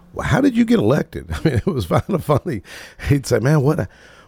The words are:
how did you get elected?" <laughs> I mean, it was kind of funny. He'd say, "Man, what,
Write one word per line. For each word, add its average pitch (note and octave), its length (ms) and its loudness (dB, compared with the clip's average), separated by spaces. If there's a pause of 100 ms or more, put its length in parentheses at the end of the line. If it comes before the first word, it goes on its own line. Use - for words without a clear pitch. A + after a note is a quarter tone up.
(220)
how - 200 0
did C4 160 2
you A#3+ 80 4
get A3+ 140 2
elected?" G#2+ 480 0
<laughs> E2 60 -8
I - 100 -8
mean, D3+ 120 2
it - 100 0
was C3 220 -2
kind - 220 0
of F3+ 140 -2
funny. C3 380 -2 (460)
He'd C#3+ 180 2
say, A#2+ 140 2
"Man, D3+ 220 2
what, D3 260 0 (400)